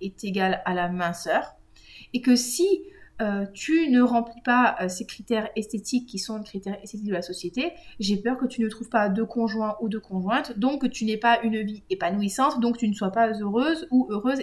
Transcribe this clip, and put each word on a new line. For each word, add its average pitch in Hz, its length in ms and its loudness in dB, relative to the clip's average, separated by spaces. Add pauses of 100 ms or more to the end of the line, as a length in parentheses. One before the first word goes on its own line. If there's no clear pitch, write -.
est - 180 -10
égale 190 400 0
à 185 100 -2
la 175 140 0
minceur 180 680 -2 (580)
et 247 80 -2
que 247 160 6
si 370 460 2 (380)
euh, 202 320 0
tu 320 380 2
ne 247 100 8
remplis 233 400 2
pas, 247 400 4
euh, 185 80 0
ces - 160 -6
critères 214 500 -4
esthétiques 220 540 -4
qui 196 80 -10
sont 220 200 -6
les 214 60 -8
critères 196 380 -8
esthétiques 208 260 -10
de 202 60 -2
la 175 80 -2
société, 185 520 -6 (260)
j'ai 202 180 2
peur 233 200 0
que 262 80 0
tu 247 160 -2
ne 220 60 2
trouves - 220 -8
pas 208 180 2
de 202 160 0
conjoint 220 580 -2
ou 233 60 -2
de 214 120 -4
conjointe, 208 580 -4
donc 262 240 0
que 262 60 2
tu 233 180 -6
n'aies 214 120 0
pas 233 260 4
une 220 180 0
vie 208 300 -6
épanouissante, 202 680 0
donc 233 180 2
tu 226 100 0
ne 208 60 2
sois 190 180 -2
pas 226 280 4
heureuse 254 520 0
ou 254 180 6
heureuse, 240 340 0